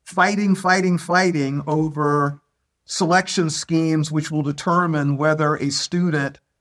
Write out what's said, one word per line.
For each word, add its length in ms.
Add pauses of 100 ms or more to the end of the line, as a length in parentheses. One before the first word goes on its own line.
fighting, 500
fighting, 440
fighting 680
over 720 (440)
selection 680
schemes 640
which 180
will 120
determine 760
whether 400
a 140
student 680 (220)